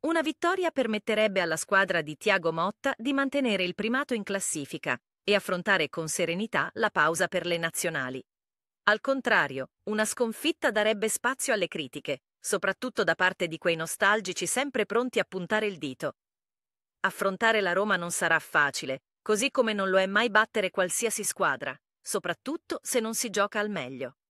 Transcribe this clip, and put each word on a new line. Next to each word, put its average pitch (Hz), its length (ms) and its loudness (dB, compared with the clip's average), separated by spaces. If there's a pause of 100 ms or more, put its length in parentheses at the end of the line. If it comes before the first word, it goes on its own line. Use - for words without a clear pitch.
Una 330 200 2
vittoria 339 480 0
permetterebbe 214 720 0
alla 160 160 0
squadra 190 440 2
di 151 140 -8
Thiago 185 360 2
Motta 185 460 -2
di 277 160 -2
mantenere 262 500 0
il 180 100 -2
primato 247 400 -2
in 208 100 -4
classifica 156 720 -4 (280)
e 202 100 2
affrontare 185 560 2
con 160 180 -6
serenità 170 680 -2
la 214 180 0
pausa 165 360 2
per 170 200 -2
le 170 100 0
nazionali. 156 680 -4 (600)
Al 214 180 2
contrario, 185 720 0 (140)
una 214 200 0
sconfitta 254 640 -2
darebbe 214 400 2
spazio - 440 -2
alle 185 140 2
critiche, 143 540 -8 (180)
soprattutto 196 640 -2
da 165 120 4
parte 185 320 2
di 160 100 -8
quei 170 180 2
nostalgici 185 720 0
sempre 247 400 -2
pronti 240 340 0
a 175 40 0
puntare 214 420 -2
il 196 120 -4
dito. 135 400 -6 (880)
Affrontare 202 540 2
la 180 140 0
Roma 196 240 2
non 175 140 -4
sarà 165 280 2
facile, 139 640 0 (180)
così 214 300 2
come 226 220 2
non 196 160 0
lo 190 100 4
è 190 60 4
mai 208 240 2
battere 208 400 2
qualsiasi 202 560 -2
squadra, 139 520 -2 (240)
soprattutto 233 800 -6
se 240 200 0
non 220 120 -4
si 226 160 -4
gioca 202 300 0
al 208 100 -2
meglio. 131 460 -6 (140)